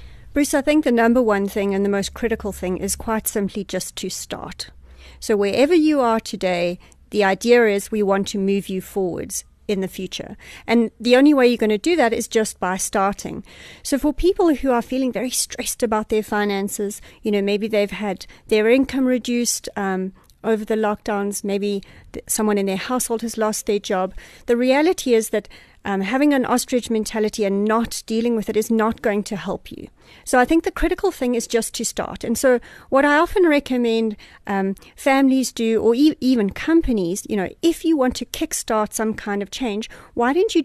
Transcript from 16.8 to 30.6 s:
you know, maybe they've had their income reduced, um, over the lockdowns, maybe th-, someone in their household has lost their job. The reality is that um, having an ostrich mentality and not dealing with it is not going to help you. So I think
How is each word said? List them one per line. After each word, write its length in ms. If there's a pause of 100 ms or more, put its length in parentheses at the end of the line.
you 100
know, 100
maybe 240
they've 240
had 360 (220)
their 200
income 380
reduced, 680
um, 360 (320)
over 200
the 120
lockdowns, 640
maybe 400 (300)
th-, 160
someone 300
in 80
their 100
household 460
has 140
lost 300
their 140
job. 340 (320)
The 100
reality 580
is 160
that 180 (380)
um, 160
having 320
an 100
ostrich 460
mentality 540
and 200
not 420
dealing 300
with 140
it 60
is 140
not 300
going 220
to 140
help 340
you. 180 (360)
So 140
I 60
think 200